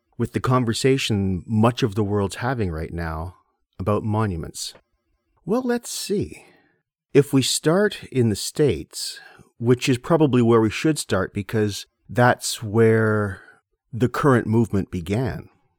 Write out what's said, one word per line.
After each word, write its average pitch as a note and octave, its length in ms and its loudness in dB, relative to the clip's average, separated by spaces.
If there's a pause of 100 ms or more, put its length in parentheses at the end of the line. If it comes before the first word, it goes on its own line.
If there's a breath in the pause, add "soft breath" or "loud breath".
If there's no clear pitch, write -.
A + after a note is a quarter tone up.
(180)
with A#2 140 -4
the A2 80 -2
conversation A2+ 1040 0
much A#2 360 2
of G#2+ 120 0
the G#2 100 0
world's G2+ 320 -2
having A#2 340 -4
right D#2+ 220 -8
now E2 440 -8 (420)
about G#2 240 -2
monuments? G#2 720 -4 (720)
Well, A3+ 180 -2
let's A#3+ 280 -4
see. - 540 -6 (680 soft breath)
If C#3+ 180 4
we C3+ 100 4
start F#3+ 720 0
in A#2+ 180 2
the G2 60 -2
States, - 840 -4 (380 loud breath)
which B2 300 2
is B2 100 2
probably D3 440 4
where A2+ 180 6
we A2 100 4
should D#3 280 0
start - 340 -2
because G#2+ 540 -4 (220)
that's B2 540 0
where G#2+ 800 2 (500 loud breath)
the A#2+ 160 0
current B2+ 380 2
movement G#2+ 460 0
began, F#2 560 -6 (300)